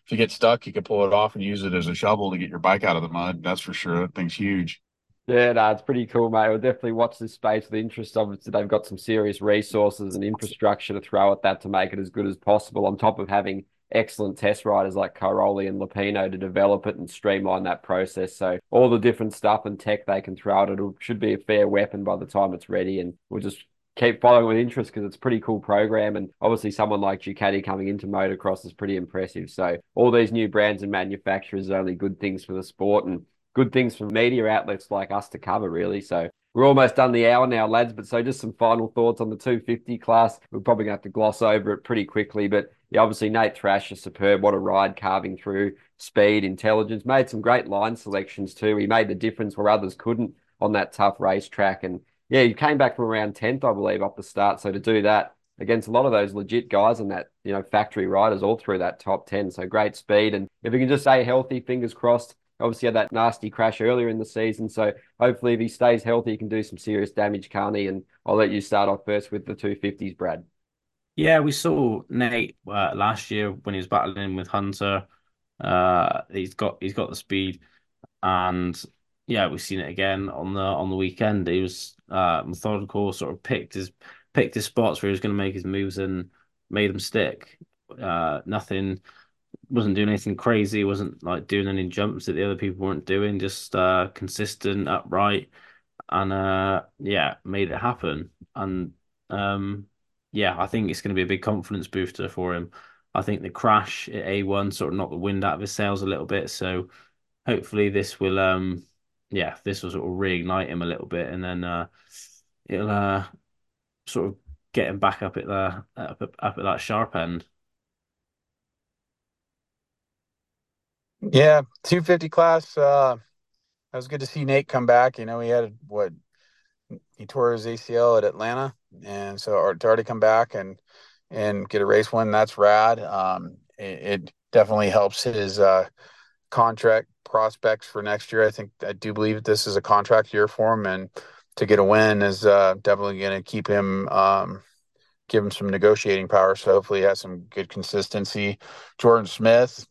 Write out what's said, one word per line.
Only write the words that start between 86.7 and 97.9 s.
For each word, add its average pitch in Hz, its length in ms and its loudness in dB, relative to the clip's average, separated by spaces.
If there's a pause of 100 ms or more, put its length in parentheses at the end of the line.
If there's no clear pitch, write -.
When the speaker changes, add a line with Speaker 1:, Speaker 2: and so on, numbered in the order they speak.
Speaker 3:
them 101 100 -6
stick. - 580 -6 (400)
Uh, 82 460 -4
nothing, 95 560 -6 (720)
wasn't 107 240 0
doing 104 160 2
anything 101 260 -4
crazy, 107 480 0
wasn't, 98 380 -4
like, 87 240 -6
doing 98 200 -2
any 95 220 -4
jumps 104 380 -6
that 95 80 -4
the 90 100 -2
other 101 120 -4
people 98 300 -6
weren't 90 200 -6
doing, 101 320 -2
just, - 360 -8
uh, 92 400 2
consistent, 98 720 -6
upright, 98 640 -2 (640)
and, 95 200 -2
uh, 95 520 0 (160)
yeah, 90 440 -2
made 98 280 -4
it - 80 -8
happen. 82 500 -6 (260)